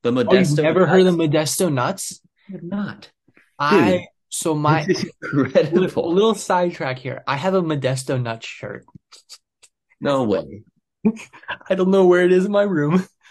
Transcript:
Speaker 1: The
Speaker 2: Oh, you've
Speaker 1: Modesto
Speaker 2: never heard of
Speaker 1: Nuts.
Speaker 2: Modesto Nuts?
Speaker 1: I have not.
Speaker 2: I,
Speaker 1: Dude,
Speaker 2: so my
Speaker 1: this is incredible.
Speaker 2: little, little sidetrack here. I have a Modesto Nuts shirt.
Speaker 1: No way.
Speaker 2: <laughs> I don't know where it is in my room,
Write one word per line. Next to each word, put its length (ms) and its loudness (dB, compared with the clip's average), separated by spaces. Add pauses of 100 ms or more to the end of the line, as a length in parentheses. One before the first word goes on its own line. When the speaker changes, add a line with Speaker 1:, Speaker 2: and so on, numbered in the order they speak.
Speaker 1:
The 80 0
Speaker 2:
Oh, 80 0
you've 80 0
Speaker 1:
Modesto 360 2
Speaker 2:
never 220 2
heard 200 4
of 120 2
Speaker 1:
Nuts. 400 0
Speaker 2:
Modesto 160 0
Nuts? 480 -6 (260)
Speaker 1:
I 60 -16
have 100 -14
not. 480 -10 (500)
Speaker 2:
I, 300 4
Speaker 1:
Dude, 100 0 (280)
Speaker 2:
so 260 -4
my 300 0
Speaker 1:
this 180 -2
is 80 -8 (100)
incredible. 600 0
Speaker 2:
little, 320 -2
little 220 2
sidetrack 640 -4
here. 280 -12
I 80 -2
have 180 -2
a 80 2
Modesto 600 -2
Nuts 260 -8
shirt. 380 -14 (1120)
Speaker 1:
No 240 0
way. 400 -4 (420)
Speaker 2:
<laughs> 640 -8
I 60 -2
don't 160 0
know 140 6
where 180 6
it 80 4
is 140 4
in 80 -4
my 100 4
room, 420 0 (260)